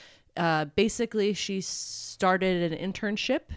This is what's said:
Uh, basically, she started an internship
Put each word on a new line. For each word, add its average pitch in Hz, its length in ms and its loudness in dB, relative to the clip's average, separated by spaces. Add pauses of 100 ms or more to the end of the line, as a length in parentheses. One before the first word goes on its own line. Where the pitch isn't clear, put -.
(380)
Uh, 160 280 2
basically, 202 680 0
she 190 280 -4
started 185 1080 0
an 180 200 -4
internship 214 500 -2 (160)